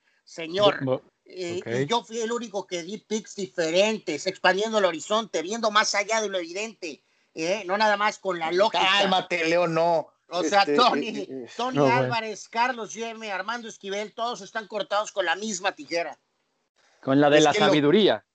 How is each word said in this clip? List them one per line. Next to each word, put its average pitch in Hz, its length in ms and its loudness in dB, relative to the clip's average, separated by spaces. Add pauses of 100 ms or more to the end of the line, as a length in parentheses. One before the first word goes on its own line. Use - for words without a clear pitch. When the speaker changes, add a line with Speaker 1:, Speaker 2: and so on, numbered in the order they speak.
(240)
Speaker 1:
señor. 175 600 0
Speaker 2:
Bo-, 127 140 0
bo-, - 40 -16 (240)
Speaker 1:
Eh, 180 380 -8
Speaker 2:
ok. - 20 -20 (160)
Speaker 1:
y 143 40 -2
yo 233 160 -2
fui 226 180 -10
el 226 120 -4
único 220 340 -8
que 175 160 -6
di 190 160 -12
picks - 380 -8
diferentes, 175 920 0
expandiendo 190 520 0
el 202 60 4
horizonte, 185 580 -2
viendo 220 280 -4
más 208 240 2
allá 208 260 -2
de 214 80 -2
lo 196 100 -6
evidente, 175 640 -10 (320)
¿eh? 180 300 -2
No 185 140 -2
nada 214 180 2
más 208 220 -2
con 180 200 -4
la 165 140 -4
lógica. 190 320 2
Speaker 3:
Cálmate, 185 640 2
Leo, 170 180 4
no. 165 420 2 (200)
Speaker 1:
O 175 140 -2
sea, 196 180 2
Speaker 3:
Este, 147 160 2
Speaker 1:
Tony, 226 320 4
Speaker 3:
eh, 214 120 -8
eh, 190 100 -8
eh. 131 160 -10 (100)
Speaker 1:
Tony - 200 -4
Speaker 2:
No, 143 80 4
bueno. 135 140 4
Speaker 1:
Álvarez, 196 500 -4
Carlos 233 460 -2
Yeme, 220 380 -10
Armando 220 360 -6
Esquivel, 196 460 -8
todos 233 280 -6
están 208 240 -10
cortados 202 460 -4
con 196 120 -2
la 170 120 0
misma 196 360 -4
tijera. 156 460 -6 (840)
Speaker 2:
Con 135 180 2
la 147 100 6
de 151 80 8
Speaker 3:
Es 151 60 6
Speaker 2:
la 147 80 4
Speaker 3:
que 143 80 0
lo 151 60 4
Speaker 2:
sabiduría. 147 580 4 (100)